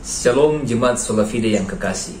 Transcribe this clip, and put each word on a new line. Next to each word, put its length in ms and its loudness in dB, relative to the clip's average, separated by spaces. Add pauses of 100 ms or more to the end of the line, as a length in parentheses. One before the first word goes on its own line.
Shalom 560 2
Jemaat 320 2
Sola 320 0
Fide 240 0
yang 160 0
kekasih. 520 -6